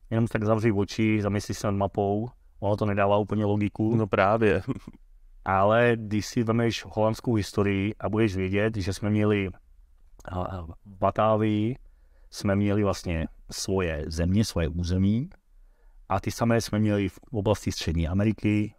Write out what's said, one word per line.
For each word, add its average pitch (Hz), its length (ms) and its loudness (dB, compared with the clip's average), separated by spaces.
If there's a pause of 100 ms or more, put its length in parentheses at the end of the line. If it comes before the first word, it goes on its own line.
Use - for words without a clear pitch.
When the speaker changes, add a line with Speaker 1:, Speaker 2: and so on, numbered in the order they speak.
Speaker 1:
Jenom 113 180 2
tak - 160 -2
zavři 110 280 4
oči, 107 500 2
zamysli 101 320 -2
se - 140 -4
nad 101 60 0
mapou, 101 560 0 (300)
ono 104 160 0
to 107 100 -2
nedává 101 320 2
úplně 104 280 0
logiku. 104 500 0
Speaker 2:
No 110 120 2
právě. 104 540 2 (840)
Speaker 1:
Ale 107 500 4
když 107 300 -4
si - 180 -2
vemeš 117 420 0
holandskou 110 500 0
historii 101 640 0
a 98 100 -6
budeš 107 260 2
vědět, 101 420 -2
že 95 160 -4
jsme 104 160 -4
měli, 104 400 2 (760)
a, 92 160 -8
a, 90 200 -8
v 82 140 -16 (100)
Batávii 107 920 0 (540)
jsme 98 260 -2
měli 104 280 2
vlastně 90 440 -2 (240)
svoje 85 560 -2
země, 87 380 2
svoje 82 220 -2
území 95 600 0 (800)
a 98 100 0
ty 104 120 -4
samé 117 300 0
jsme - 180 -4
měli 104 300 2
v - 100 -12 (120)
oblasti 104 400 -2
Střední 82 360 -2
Ameriky, 104 720 0